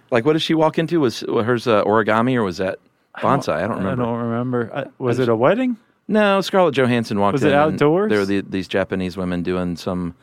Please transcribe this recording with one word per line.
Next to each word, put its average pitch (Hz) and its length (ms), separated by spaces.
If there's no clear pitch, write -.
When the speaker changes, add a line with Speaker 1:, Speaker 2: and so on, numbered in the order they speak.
Speaker 1:
Like, 120 140
what 156 80
did 160 80
she - 120
walk 156 260
into? 165 220
Was, 127 220
was 113 220
hers, 120 220
uh, 107 160
origami 110 520
or 117 80
was 90 140
that 95 220
bonsai? 113 400
I 80 100
don't 117 60
Speaker 2:
I - 60
Speaker 1:
remember. 123 240
Speaker 2:
don't 117 160
remember. 120 540
Uh, 139 100
was 123 220
Speaker 1:
I 131 40
Speaker 2:
it - 20
Speaker 1:
just 117 40
Speaker 2:
a 113 60
wedding? 208 420
Speaker 1:
No, 202 340
Scarlett 175 340
Johansson 120 440
walked 101 140
Speaker 2:
Was 139 100
it - 40
Speaker 1:
in 139 80
and 151 180
Speaker 2:
outdoors? 170 380
Speaker 1:
there 214 80
were 98 60
the, 98 160
these 95 260
Japanese 92 500
women 90 260
doing 90 320
some, 90 480